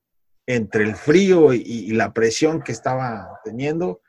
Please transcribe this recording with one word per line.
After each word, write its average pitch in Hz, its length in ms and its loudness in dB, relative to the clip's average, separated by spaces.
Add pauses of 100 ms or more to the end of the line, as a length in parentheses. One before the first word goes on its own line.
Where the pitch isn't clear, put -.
(480)
Entre 113 360 0
el 107 120 -4
frío 170 580 6
y, 113 80 -2
y 110 300 -10
la 110 220 0
presión 143 480 0
que - 100 -8
estaba 117 720 -6
teniendo, 151 640 -6